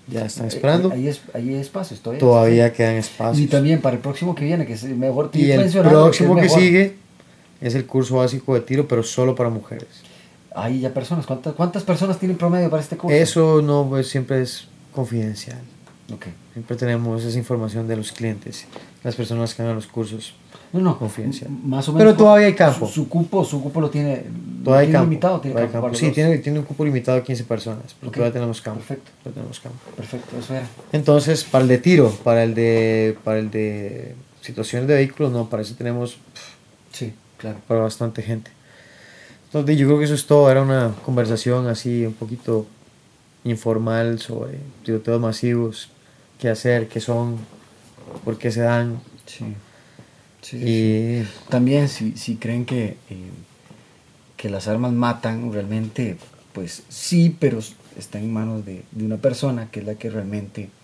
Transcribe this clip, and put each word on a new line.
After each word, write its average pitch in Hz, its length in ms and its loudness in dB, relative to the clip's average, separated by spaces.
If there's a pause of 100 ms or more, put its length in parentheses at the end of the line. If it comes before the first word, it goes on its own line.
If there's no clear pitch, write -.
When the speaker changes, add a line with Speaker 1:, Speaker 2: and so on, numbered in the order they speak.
Speaker 1:
ya 113 180 -6
están 120 200 -8
Speaker 2:
Eh, - 20 -4
Speaker 1:
esperando. 160 420 2
Speaker 2:
eh, - 60 -2
hay 127 140 -2
es-, 143 120 -8 (120)
hay 120 220 -6
espacios 139 440 -8
todavía. 120 220 -8
Speaker 1:
Todavía 117 480 6
Speaker 2:
Sí. 113 80 -2
Speaker 1:
quedan 113 180 2
espacios. 113 440 -2
Speaker 2:
Y 147 80 2
también 143 340 2
para 131 160 0
el 117 40 -8
próximo 139 320 -4
que 143 120 -4
viene, 165 200 -2
que 117 80 -10
es 107 120 -10
mejor 123 480 -2
Speaker 1:
Y 143 180 4
el 135 80 6
Speaker 2:
mencionarlo, 165 440 8
Speaker 1:
próximo 175 320 6
Speaker 2:
es - 20 -
Speaker 1:
que 175 100 6
Speaker 2:
mejor. 160 120 6
Speaker 1:
sigue 185 360 6 (680)
es 123 140 -2
el 131 100 -2
curso 131 300 0
básico 127 400 0
de 120 60 2
tiro, 117 260 0
pero 117 160 0
solo 127 320 0
para 120 140 0
mujeres. 110 400 -8 (640)
Speaker 2:
Ahí 120 240 -2
ya 131 140 -4
personas. 139 320 -4
¿Cuántas, 139 300 -6
cuántas 175 280 -2
personas 180 340 0
tienen 185 200 -2
promedio 175 320 0
para 156 120 0
este 156 140 -8
curso? 165 200 0
Speaker 1:
Eso 160 460 4
no, 147 280 2
pues, 135 180 -2
siempre 131 340 -2
es - 280 -8 (260)
confidencial. 117 640 -6 (540)
Speaker 2:
Ok. - 140 -16 (260)
Speaker 1:
Siempre 117 240 -8
tenemos 117 480 -2
esa 120 120 -4
información 113 520 -4
de 113 80 -2
los 107 160 -8
clientes, 110 520 -8 (380)
las 117 120 -6
personas 117 380 -4
que - 100 -10
hagan 113 120 -2
los 110 120 -10
cursos. 110 460 -10 (380)
Speaker 2:
No, 175 100 -2
no, 180 180 0
Speaker 1:
Confidencial. 117 500 -6
Speaker 2:
m-, 139 160 -10
más 135 240 -2
o 147 40 -2
Speaker 1:
Pero 220 120 8
Speaker 2:
menos 214 120 8
Speaker 1:
todavía 208 300 10
hay 196 60 6
Speaker 2:
su, - 40 -6
Speaker 1:
campo. 135 300 4
Speaker 2:
su 147 220 -4
cupo, 170 340 0
su 139 180 -4
cupo 143 200 -4
lo 147 80 0
tiene, 143 340 -2 (360)
lo 123 60 -12
Speaker 1:
Todavía 131 160 6
hay 147 60 6
Speaker 2:
tiene 160 120 4
Speaker 1:
campo, 170 100 4
Speaker 2:
limitado, 170 320 0
tiene 135 120 -6
Speaker 1:
todavía 117 140 0
hay 113 60 -8
Speaker 2:
campo - 0 -
Speaker 1:
campo. 117 80 -2
Speaker 2:
para 123 100 -4
los 117 80 -6
Speaker 1:
Sí, 160 60 0
Speaker 2:
dos. 139 100 0
Speaker 1:
tiene, 156 220 2
tiene 147 220 -2
un 143 60 -6
cupo 151 200 -4
limitado 127 320 0
de 123 60 0
quince 123 200 -6
personas, 110 560 -8
pero 127 100 -14
Speaker 2:
Ok. 110 60 -14
Speaker 1:
todavía 117 180 0
tenemos 120 280 -6
campo. 110 200 -10
Speaker 2:
Perfecto. 135 300 -12 (120)
Speaker 1:
Todavía 131 180 -14
tenemos - 180 -14
campo. 123 180 -16 (180)
Speaker 2:
Perfecto, 123 420 -12
eso 123 180 -10
era. 127 120 -8 (240)
Speaker 1:
Entonces, 151 520 2
para 131 200 4
el 131 60 4
de 127 100 6
tiro, 147 320 6 (120)
para 117 200 4
el 113 100 0
de, 113 720 2
para 110 160 -2
el 110 100 -6
de 107 680 -8 (260)
situaciones 123 460 -6
de 147 80 4
vehículos, 139 360 0
no, 117 180 -4
para 110 140 -4
eso 101 120 -10
tenemos, 120 360 -6 (220)
pf, - 100 -20 (480)
Speaker 2:
Sí, 110 220 -12 (240)
claro. 107 200 -12 (100)
Speaker 1:
para 117 140 2
bastante 110 400 -4
gente. 110 300 -8 (920)
Entonces, 151 340 0
yo 135 80 4
creo 147 100 6
que 151 80 2
eso 147 80 0
es - 140 -4
todo. 143 240 8
Era 135 100 4
una 131 320 2 (100)
conversación 123 640 0
así 117 380 -2
un 110 80 -6
poquito 110 540 -4 (760)
informal 113 760 -2
sobre 120 400 -10 (240)
tiroteos 113 360 -2
masivos, 117 680 -2 (500)
qué 120 100 -2
hacer, 113 380 0
qué - 120 -8
son, 117 380 -2 (840)
por 110 140 -6
qué 120 140 -4
se 113 100 -2
dan. 120 380 0 (260)
Speaker 2:
Sí. - 200 -14 (960)
Sí, - 180 -14
sí, 123 60 -6
Speaker 1:
Y 113 580 0
Speaker 2:
sí. 101 60 -8 (200)
También 135 400 2
si, 110 260 -6
si - 220 -8
creen 120 280 -6
que, 117 320 -4 (120)
eh, 92 200 -14 (1080)
que 107 120 -10
las 98 180 -8
armas 120 260 -2
matan, 120 580 -2
realmente, 107 640 -6 (360)
pues 90 340 -12
sí, 170 520 0
pero 127 200 0
s-, - 140 -14 (240)
está - 220 -14
en 110 120 -6
manos 110 340 -6
de, 92 260 -16
de 110 140 -8
una 110 120 -4
persona 123 520 -2
que 107 120 -12
es 101 40 -12
la 107 100 -8
que 113 140 -10
realmente 101 600 -8 (140)